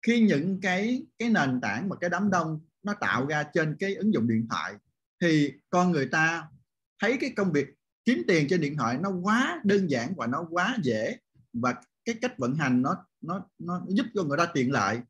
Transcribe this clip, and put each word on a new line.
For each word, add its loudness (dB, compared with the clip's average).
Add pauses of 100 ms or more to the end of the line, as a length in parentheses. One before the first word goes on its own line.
Khi 4
những 2
cái, -2 (140)
cái -2
nền 2
tảng -4
mà -4
cái -4
đám 0
đông -2 (180)
nó -4
tạo -2
ra -2
trên -2
cái -2
ứng 0
dụng 2
điện 0
thoại, -4 (460)
thì 2 (160)
con 4
người 2
ta 0 (540)
thấy 2
cái -4
công 0
việc 2 (380)
kiếm 2
tiền 4
trên 2
điện -2
thoại 0
nó -4
quá -2
đơn 4
giản -2
và -4
nó -4
quá 0
dễ, 0 (360)
và 0 (300)
cái -4
cách -4
vận -2
hành 2
nó, -2 (160)
nó, -8 (100)
nó -6
giúp 2
cho -2
người -2
ta 4
tiện 2
lợi. 0 (100)